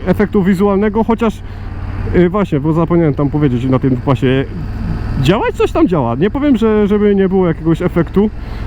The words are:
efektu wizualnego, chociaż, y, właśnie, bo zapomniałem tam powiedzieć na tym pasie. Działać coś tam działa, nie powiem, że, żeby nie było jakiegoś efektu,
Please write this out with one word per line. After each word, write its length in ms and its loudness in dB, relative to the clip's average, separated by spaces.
efektu 360 2
wizualnego, 640 2
chociaż, 380 0
y, 120 4
właśnie, 320 -2
bo 120 0
zapomniałem 420 2
tam 160 0
powiedzieć 340 0
na 140 2
tym 180 0
pasie. 480 0
Działać 320 2
coś 180 0
tam 160 2
działa, 260 0
nie 160 0
powiem, 260 0
że, 300 2
żeby 280 2
nie 140 2
było 200 2
jakiegoś 340 0
efektu, 480 0